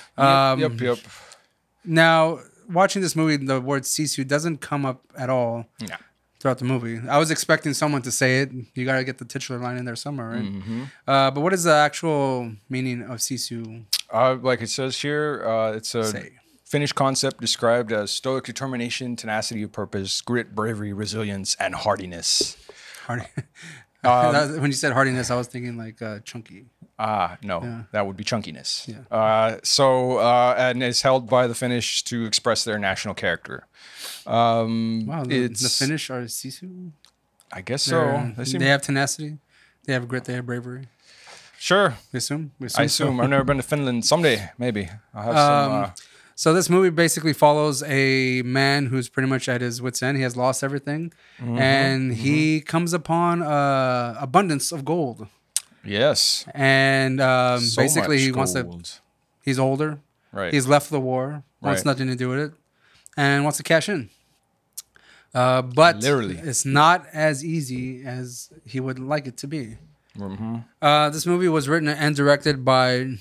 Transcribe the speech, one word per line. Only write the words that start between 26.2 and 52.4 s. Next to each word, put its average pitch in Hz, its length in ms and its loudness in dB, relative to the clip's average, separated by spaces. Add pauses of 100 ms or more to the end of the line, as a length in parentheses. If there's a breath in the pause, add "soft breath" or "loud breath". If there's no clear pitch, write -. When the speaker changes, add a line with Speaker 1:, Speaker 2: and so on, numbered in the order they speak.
Speaker 1:
Ah, 101 420 -2
no, 92 220 -6
Speaker 2:
Yeah. 117 180 -10 (100)
Speaker 1:
that 104 140 0
would 98 100 -8
be 104 80 -10
chunkiness. 92 640 -6
Speaker 2:
Yeah. 113 300 -6
Speaker 1:
Uh, 110 460 4
so, 127 560 4
uh, 123 400 6
and 127 240 0
it's 123 180 0
held 131 260 4
by 127 200 4
the 117 80 -4
Finnish 123 480 -2
to 117 200 -4
express 110 400 0
their 107 140 -2
national 98 380 -2
character. 85 500 -4 (640 loud breath)
Um, 113 800 0
Speaker 2:
Wow, 151 160 -6
the, 127 160 0
the 123 60 2
Speaker 1:
it's 117 340 -2
Speaker 2:
Finnish 139 320 -2
are 123 140 -6
Sisu? 180 640 -14 (600)
Speaker 1:
I 98 100 -14
guess 127 240 -4
Speaker 2:
They're, 123 440 0
Speaker 1:
so. 110 80 -10
They 123 80 -8
seem 135 140 -4
Speaker 2:
they 135 80 2
have 139 160 4
tenacity. 147 560 -4 (460 soft breath)
They 139 80 -2
have 123 140 -2
grit. 123 180 -6
They 123 80 -8
have 123 120 -8
bravery. 123 420 -10 (680 loud breath)
Speaker 1:
Sure. 180 380 2 (180)
Speaker 2:
We 131 40 -2
assume. 147 420 -6
We 131 60 -10
Speaker 1:
I - 20 -8
Speaker 2:
assume - 220 2
so. - 160 0
Speaker 1:
assume. 127 160 2
I've 127 100 4
never 139 120 4
been 139 140 2
to 123 60 -2
Finland. 131 420 0
Someday, 123 540 2
maybe. 104 280 -2 (280)
I'll 104 80 -10
have 117 120 0
some, 143 360 4
Speaker 2:
Um, 104 140 0
Speaker 1:
uh, 95 40 -4 (480 loud breath)
Speaker 2:
so 160 160 4
this 180 160 2
movie 185 200 6
basically 160 420 2
follows 147 520 4
a 135 580 2
man 135 460 2
who's 123 200 -2
pretty 131 220 -2
much 131 180 -2
at 123 140 0
his 120 200 -4
wit's 127 220 -6
end. 135 140 0
He 135 60 0
has 120 120 -4
lost 127 300 0
everything, 143 480 -6 (260 soft breath)
Speaker 1:
Mm-hmm, 120 200 -4
Speaker 2:
and 135 540 2
he 151 460 2